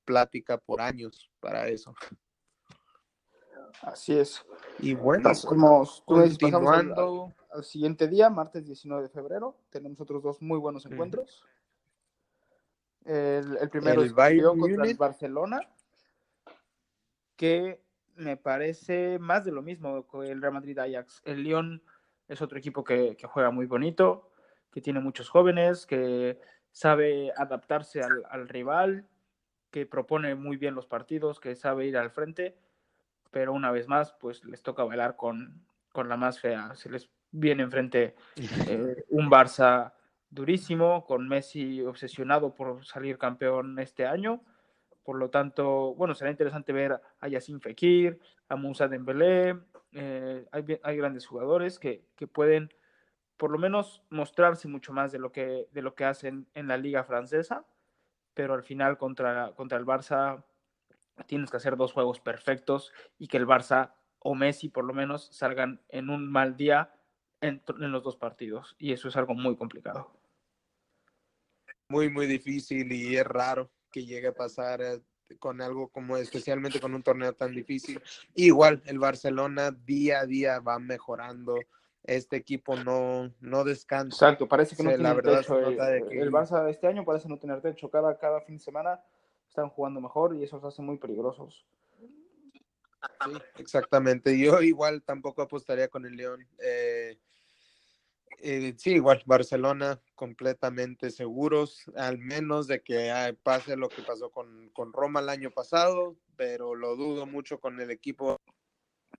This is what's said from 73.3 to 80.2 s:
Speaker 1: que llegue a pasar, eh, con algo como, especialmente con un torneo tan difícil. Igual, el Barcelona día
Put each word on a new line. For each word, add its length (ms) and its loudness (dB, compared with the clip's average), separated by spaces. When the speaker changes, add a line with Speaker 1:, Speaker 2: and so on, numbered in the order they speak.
Speaker 1:
que 140 -10
llegue 220 -6
a 60 -2
pasar, 480 -8
eh, 200 -8
con 240 -10
algo 280 -8
como, 280 -6
especialmente 640 -4
con 160 -6
un 80 -10
torneo 300 0
tan 200 -6
difícil. 480 -10
Igual, 520 8
el 120 -8
Barcelona 720 -2
día 500 0